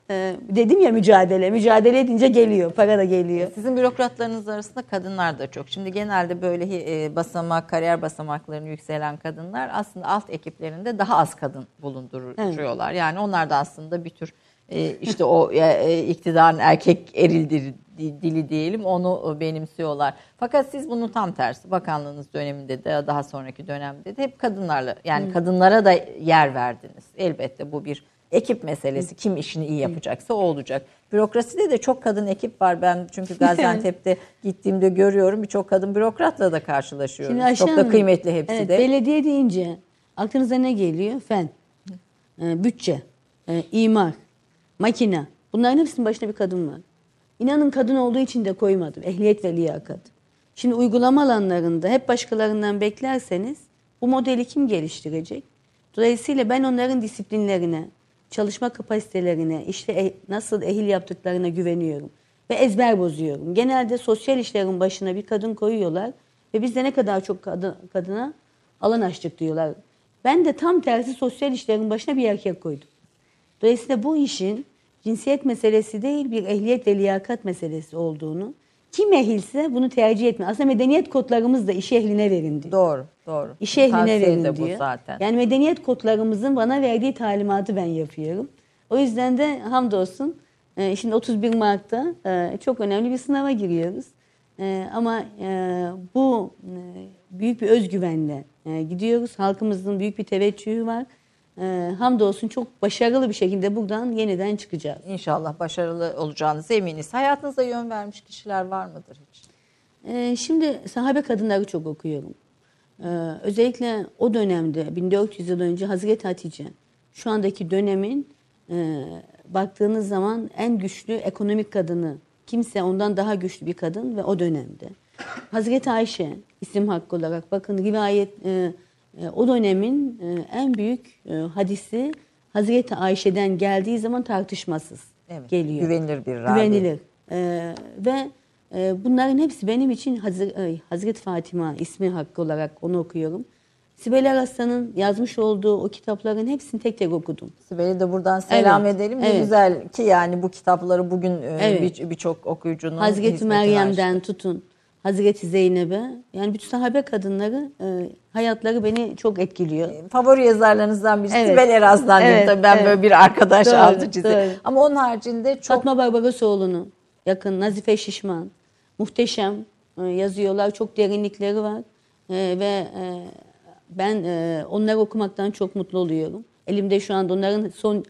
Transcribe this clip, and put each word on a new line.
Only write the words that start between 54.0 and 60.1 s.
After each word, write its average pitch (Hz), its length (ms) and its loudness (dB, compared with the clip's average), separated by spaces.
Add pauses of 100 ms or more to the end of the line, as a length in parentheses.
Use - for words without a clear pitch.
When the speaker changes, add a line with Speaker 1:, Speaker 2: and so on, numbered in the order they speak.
Speaker 1:
bu 240 80 0
modeli 254 360 0
kim 277 240 -2
geliştirecek? 160 760 -6 (520)
Dolayısıyla 233 520 0
ben 262 160 0
onların 254 380 0
disiplinlerine, 196 840 -4 (460)
çalışma 208 380 -4
kapasitelerine, 175 960 -4
işte - 280 -8
e-, 190 220 -2 (140)